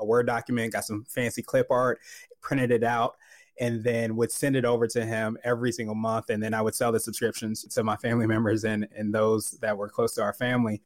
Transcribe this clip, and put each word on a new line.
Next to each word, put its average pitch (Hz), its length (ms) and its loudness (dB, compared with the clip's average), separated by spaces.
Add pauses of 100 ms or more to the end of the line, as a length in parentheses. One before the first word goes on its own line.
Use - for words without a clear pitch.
a 107 40 -4
Word 117 220 4
document, 117 480 -2
got 101 100 -2
some 104 240 -8
fancy 123 320 -4
clip 127 300 0
art, 123 300 2 (420)
printed 127 300 0
it 117 120 4
out, 117 320 0 (440)
and 117 240 -2
then 117 320 0
would 117 160 2
send 139 240 0
it 123 80 2
over 120 220 4
to 113 180 0
him 110 400 -2
every 120 260 2
single 110 240 -4
month. 110 360 0
And 107 120 0
then 110 120 -2
I 110 80 0
would 107 120 0
sell 117 160 2
the 110 80 2
subscriptions 110 640 -4
to - 220 -4
my 107 120 0
family 117 300 0
members 110 380 2
and, 107 320 -2
and 107 180 -4
those 110 460 2
that 107 160 -2
were 104 140 -8
close 117 240 0
to 113 80 -2
our 104 100 -2
family. 123 540 -2